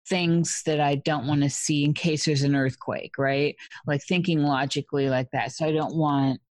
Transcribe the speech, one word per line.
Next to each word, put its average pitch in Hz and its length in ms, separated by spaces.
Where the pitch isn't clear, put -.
things 170 560
that 151 160
I 143 140
don't 143 320
wanna 143 220
see 147 360
in 147 80
case 156 320
there's 143 180
an 143 140
earthquake," - 600
right? 139 380
Like, 143 160
thinking 175 400
logically 139 680
like 127 220
that. 123 220
So 160 120
I 160 60
don't 151 240
want, 139 560